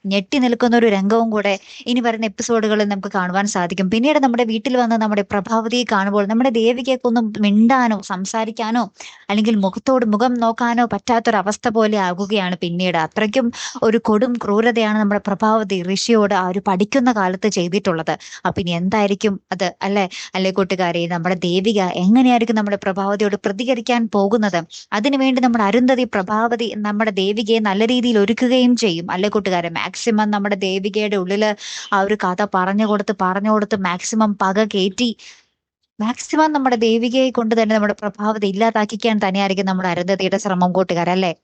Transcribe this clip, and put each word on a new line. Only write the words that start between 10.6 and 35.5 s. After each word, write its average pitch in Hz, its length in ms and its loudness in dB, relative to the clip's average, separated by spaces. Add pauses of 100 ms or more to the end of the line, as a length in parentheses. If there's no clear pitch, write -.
പറ്റാത്തൊരവസ്ഥ 214 720 0 (120)
പോലെ 214 300 2
ആകുകയാണ് 185 560 -2
പിന്നീട്. 175 420 0
അത്രയ്ക്കും 220 400 0 (420)
ഒരു 220 120 2 (100)
കൊടും 240 240 2 (120)
ക്രൂരതയാണ് 214 580 2
നമ്മുടെ 202 260 0
പ്രഭാവതി 208 500 0 (120)
ഋഷിയോട് 202 500 2
ആ - 80 -2
ഒരു 190 200 -4
പഠിക്കുന്ന 240 500 0
കാലത്ത് 190 300 -2 (100)
ചെയ്തിട്ടുള്ളത്. 175 540 -2 (340)
അപ്പൊ 175 180 -4
ഇനി 175 160 -2
എന്തായിരിക്കും 202 520 0 (220)
അത്, 185 120 -2 (200)
അല്ലേ? 202 180 0 (300)
അല്ലേ 190 200 0
കൂട്ടുകാരെ, 180 440 0 (120)
നമ്മുടെ 175 220 -2 (120)
ദേവിക 190 340 0 (220)
എങ്ങനെയായിരിക്കും 233 560 4
നമ്മുടെ 202 260 -2
പ്രഭാവതിയോട് 196 500 0 (120)
പ്രതികരിക്കാൻ 233 560 -2 (120)
പോകുന്നത്? 202 420 2 (420)
അതിനുവേണ്ടി 269 460 0
നമ്മുടെ 233 240 2
അരുന്ധതി 247 360 4 (100)
പ്രഭാവതി 220 540 0 (180)
നമ്മുടെ 208 340 0
ദേവികയെ 208 480 0
നല്ല 196 240 2
രീതിയിൽ 240 300 2
ഒരുക്കുകയും 247 500 4 (100)
ചെയ്യും, 170 320 -2
അല്ലേ 190 200 0
കൂട്ടുകാരെ? 185 440 0
മാക്സിമം 208 560 0
നമ്മുടെ 208 320 -2
ദേവികയുടെ 196 560 -2
ഉള്ളില് 202 280 0 (460)
ആ - 100 4
ഒരു 208 180 0
കഥ 185 220 0 (100)
പറഞ്ഞു 196 360 0
കൊടുത്ത്, 202 320 -2
പറഞ്ഞു 196 300 0
കൊടുത്ത് 208 240 0 (100)
മാക്സിമം 208 440 0 (120)
പക 196 200 2 (100)
കയറ്റി 202 360 0 (920)